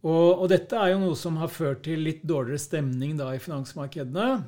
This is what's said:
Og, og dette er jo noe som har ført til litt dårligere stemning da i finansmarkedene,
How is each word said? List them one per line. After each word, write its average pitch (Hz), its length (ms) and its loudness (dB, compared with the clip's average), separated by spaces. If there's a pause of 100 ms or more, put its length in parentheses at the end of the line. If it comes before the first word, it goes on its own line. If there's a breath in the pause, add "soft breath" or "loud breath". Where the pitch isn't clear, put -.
Og, 170 380 6
og 185 60 2
dette 180 280 4
er 190 160 4
jo 196 80 2
noe 175 160 2
som 160 220 -4
har 160 100 -2
ført 143 340 -4
til 156 160 -4
litt 156 240 -4
dårligere 143 380 -2
stemning 143 560 -4
da 131 160 -4
i 131 100 -6
finansmarkedene, 143 840 -6 (200)